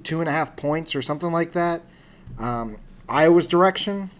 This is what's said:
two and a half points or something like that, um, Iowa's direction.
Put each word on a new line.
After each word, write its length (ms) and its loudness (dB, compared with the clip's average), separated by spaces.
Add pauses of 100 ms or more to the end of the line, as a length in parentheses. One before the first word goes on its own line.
two 180 -4
and 100 -2
a 20 -2
half 240 -2
points 380 -4
or 80 -2
something 280 -4
like 220 -2
that, 300 -2 (560)
um, 400 -6 (280)
Iowa's 400 6
direction. 600 0 (120)